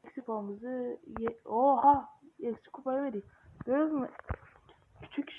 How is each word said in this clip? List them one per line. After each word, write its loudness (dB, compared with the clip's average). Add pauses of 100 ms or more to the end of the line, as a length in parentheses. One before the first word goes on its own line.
eksi -12
kupamızı -6 (200)
ye-, -4
oha! 6 (340)
Eksi -6
kupa -6
yemedik. -4 (400)
Görüyor 2
musun? -2 (880)
Küçük -6